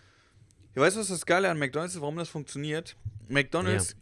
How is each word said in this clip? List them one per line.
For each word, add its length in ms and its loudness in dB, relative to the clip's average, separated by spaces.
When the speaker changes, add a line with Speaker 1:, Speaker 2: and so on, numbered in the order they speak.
Speaker 1:
Ja, 80 4
weißt 120 6
du, 60 -4
was 60 -4
das 180 -4
Geile 240 4
an 80 0
McDonald's 380 -2
ist, 60 -8
warum 160 -4
das 120 -6
funktioniert? 680 -6
McDonald's, 640 2
Speaker 2:
Ja. 100 -16